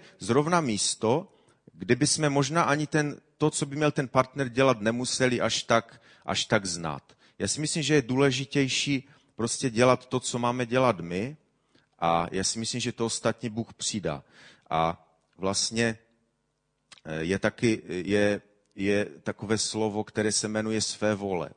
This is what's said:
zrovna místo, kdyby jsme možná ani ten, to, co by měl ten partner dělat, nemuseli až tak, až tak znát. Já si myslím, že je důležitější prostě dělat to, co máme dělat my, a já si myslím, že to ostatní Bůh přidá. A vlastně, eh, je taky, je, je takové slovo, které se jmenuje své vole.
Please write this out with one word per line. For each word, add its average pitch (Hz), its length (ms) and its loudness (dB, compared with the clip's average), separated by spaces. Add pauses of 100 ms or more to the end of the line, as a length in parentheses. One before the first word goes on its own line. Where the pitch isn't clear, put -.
(200)
zrovna 147 420 2
místo, 120 680 0 (420)
kdyby 123 340 0
jsme 151 220 0
možná 143 340 2
ani 143 240 0
ten, 147 340 -2 (160)
to, 151 140 2
co - 140 -4
by 139 100 -6
měl 147 160 2
ten 139 160 -2
partner 131 420 0
dělat, 123 320 4
nemuseli 120 600 0
až 113 220 -2
tak, - 380 0 (240)
až 95 200 -2
tak 104 200 2
znát. 85 380 -6 (360)
Já 101 80 -2
si 143 140 -4
myslím, 156 220 -2
že 139 100 2
je 147 80 6
důležitější 131 1080 0 (260)
prostě 117 340 -2
dělat 123 360 4
to, 131 140 -4
co - 200 -4
máme 120 260 0
dělat 120 340 2
my, 95 380 -6 (600)
a 85 320 2
já 95 120 -2
si - 160 -4
myslím, 113 220 -6
že 120 100 -2
to 117 140 -4
ostatní 113 440 -4
Bůh 110 240 -8
přidá. 82 500 -6 (460)
A 82 400 -2 (280)
vlastně, 110 600 -2 (1080)
eh, 80 180 -6
je 95 160 0
taky, 110 480 0
je, 101 540 0 (340)
je 101 300 0
takové 101 520 -6
slovo, 107 460 -4
které 107 280 -2
se - 160 -2
jmenuje 110 340 -2
své 107 340 -2
vole. 95 420 -4